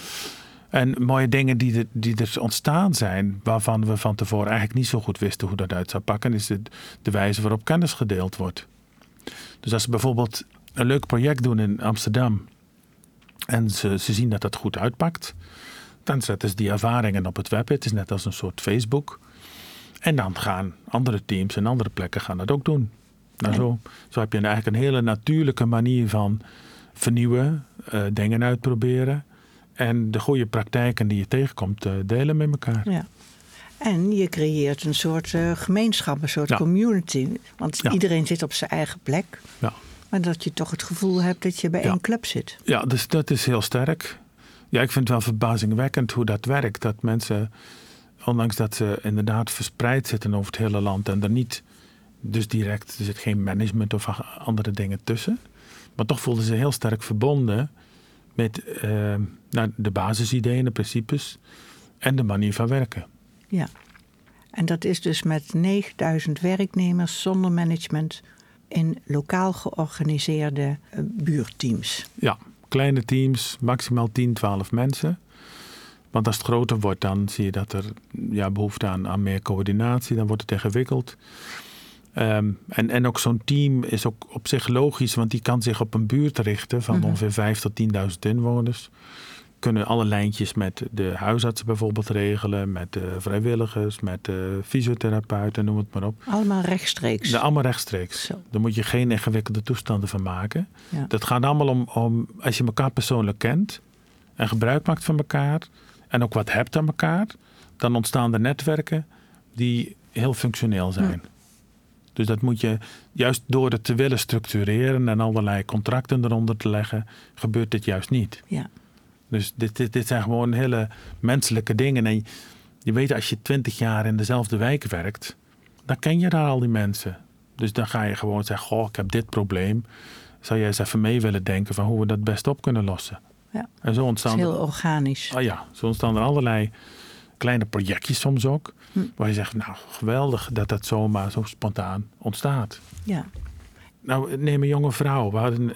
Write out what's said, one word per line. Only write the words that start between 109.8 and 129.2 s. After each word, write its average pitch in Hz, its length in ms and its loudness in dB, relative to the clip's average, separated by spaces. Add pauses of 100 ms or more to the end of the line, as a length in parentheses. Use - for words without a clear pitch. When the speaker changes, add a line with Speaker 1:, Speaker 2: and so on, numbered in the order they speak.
Speaker 1:
heel 123 220 0
functioneel 107 580 0
zijn. 92 320 0
Speaker 2:
Hm. - 40 -20 (880)
Speaker 1:
Dus 113 120 0
dat 107 160 0
moet 120 200 0
je, 110 160 0 (340)
juist 127 360 2
door 131 240 4
het 117 120 -2
te 123 120 0
willen 131 240 2
structureren 117 920 0
en 107 100 2
allerlei 104 460 2
contracten 123 600 0
eronder 113 320 2
te 110 120 0
leggen, 107 380 -2 (260)
gebeurt 113 380 -2
dit 107 140 0
juist 92 240 0
niet. 117 380 0
Speaker 2:
Ja. - 220 -6 (580)
Speaker 1:
Dus 104 280 -2
dit, 113 200 -4
dit, 117 180 -2
dit 120 140 -2
zijn 117 160 0
gewoon 120 300 0
hele 120 340 0 (320)
menselijke 113 560 2
dingen. 127 300 2
En 107 180 2 (600)
je 113 100 0
weet, 135 200 2
als 110 160 -2
je 107 120 -2
twintig 131 360 -2
jaar 110 280 0
in 110 100 2
dezelfde 117 420 0
wijk 127 260 0
werkt, 98 520 -6 (500)
dan 131 140 -2
ken 165 200 2
je 180 100 4
daar 156 180 2
al 131 120 2
die 120 100 2
mensen. 101 480 0 (380)
Dus 110 180 -2
dan 110 140 -2
ga 113 160 -2
je 101 120 -2
gewoon 104 280 -2
zeggen, 101 240 -6
"Goh, 113 200 0
ik 107 80 -12
heb 98 160 -4
dit 113 180 0